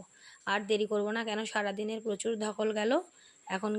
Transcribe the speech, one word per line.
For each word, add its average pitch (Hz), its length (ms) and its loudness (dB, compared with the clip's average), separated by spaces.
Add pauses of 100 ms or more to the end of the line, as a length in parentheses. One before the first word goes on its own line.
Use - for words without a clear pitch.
(460)
আর 196 200 2
দেরি 208 200 4
করব 208 240 2
না, 226 140 0
কেন 214 200 -2
সারাদিনের 214 560 -2
প্রচুর 220 360 -2
ধকল 214 360 0
গেল, 214 200 2 (540)
এখন 196 320 -2